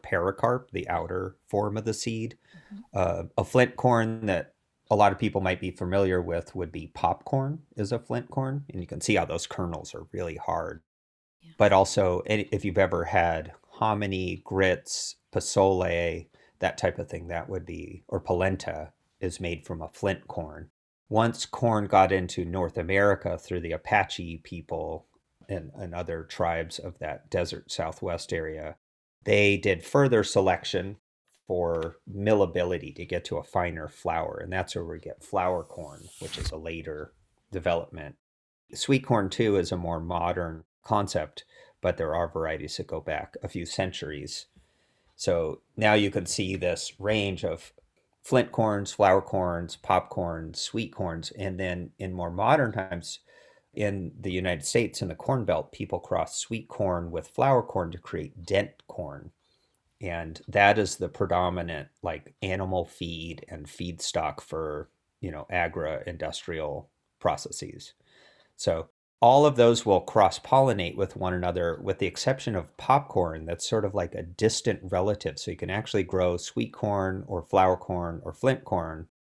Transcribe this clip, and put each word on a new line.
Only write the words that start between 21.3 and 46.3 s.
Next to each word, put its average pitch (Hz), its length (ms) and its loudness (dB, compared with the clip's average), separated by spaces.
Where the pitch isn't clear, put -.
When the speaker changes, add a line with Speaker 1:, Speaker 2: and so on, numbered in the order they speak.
Speaker 1:
corn 110 400 0
got 95 260 6
into 92 320 0
North 87 340 -4
America 95 600 2
through 90 240 -6
the 82 100 -6
Apache 85 720 -2
people 80 640 -8
and, 80 260 -8
and 85 200 -10
other 82 280 -6
tribes 82 540 -2
of - 220 -12
that - 300 -8
desert - 420 -4
Southwest 85 640 -6
area, 78 420 -6
they 104 340 6
did 92 260 2
further 127 400 6
selection 95 760 0
for 85 500 -2
millability 90 800 2
to 85 120 -12
get 87 200 -4
to - 120 -6
a 76 60 -6
finer 82 440 -2
flour. 82 560 -4
And 90 80 -10
that's 92 240 -4
where 87 100 -6
we 82 140 -10
get - 240 -14
flour 92 400 0
corn, 76 400 -16
which - 180 -10
is - 140 -6
a 80 60 -8
later 80 560 -10
development. 85 640 -2
Sweet 139 320 2
corn, 104 240 2
too, 107 260 2
is 87 160 2
a 92 60 -2
more 85 220 -4
modern 85 640 -4
concept, 98 600 -2
but 87 160 0
there 78 160 -2
are 85 140 0
varieties 80 500 -6
that 85 100 -8
go 80 120 -8
back 76 420 -6
a 104 60 -6
few 87 180 -8
centuries. 76 840 -8
So 85 460 -2
now 107 180 4
you 104 180 4
can 90 160 -4
see 95 280 -2